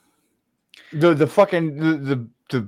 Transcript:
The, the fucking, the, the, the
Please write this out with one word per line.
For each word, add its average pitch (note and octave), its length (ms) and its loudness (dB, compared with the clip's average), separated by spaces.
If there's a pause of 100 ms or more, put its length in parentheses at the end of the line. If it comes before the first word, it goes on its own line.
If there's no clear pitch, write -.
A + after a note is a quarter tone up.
(960)
The, E3 200 4
the D3+ 120 2
fucking, E3 500 0
the, D#3+ 200 0
the, C3+ 320 -6 (220)
the B2+ 180 -2